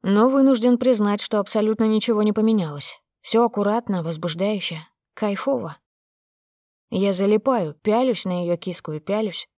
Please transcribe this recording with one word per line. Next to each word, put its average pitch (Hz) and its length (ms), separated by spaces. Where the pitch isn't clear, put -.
Но 208 260
вынужден 262 480
признать, 208 420
что 214 200
абсолютно 214 460
ничего 214 360
не 214 100
поменялось. 202 680
Все 233 220
аккуратно, 208 580
возбуждающе, 165 840
кайфово. 208 640
Я 196 240
залипаю, 202 600
пялюсь 226 520
на 180 180
ее 175 140
киску 170 340
и 151 80
пялюсь. 202 480